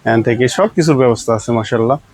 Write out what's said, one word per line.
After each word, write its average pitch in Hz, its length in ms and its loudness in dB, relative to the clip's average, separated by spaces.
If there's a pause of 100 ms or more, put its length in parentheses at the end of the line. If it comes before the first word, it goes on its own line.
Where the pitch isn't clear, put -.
এখান 113 220 0
থেকে 120 260 0
সব 190 260 0
কিছুর 156 280 2
ব্যবস্থা 117 320 0
আছে 110 180 -6
মাশাআল্লাহ 117 460 -2 (160)